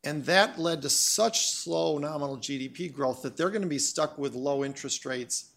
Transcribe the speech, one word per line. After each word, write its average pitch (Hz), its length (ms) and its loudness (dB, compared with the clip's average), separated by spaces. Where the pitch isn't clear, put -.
And 147 200 -4
that 185 340 6
led 165 240 0
to 139 60 -4
such - 600 4
slow 165 480 0
nominal 143 400 -4
G 139 180 -4
D 131 140 -4
P 170 180 -8
growth 131 320 -2
that 135 160 -6
they're 170 140 2
gonna 202 160 -2
be 147 140 0
stuck - 360 0
with 139 180 -2
low 139 300 0
interest 139 400 -6
rates 123 520 -6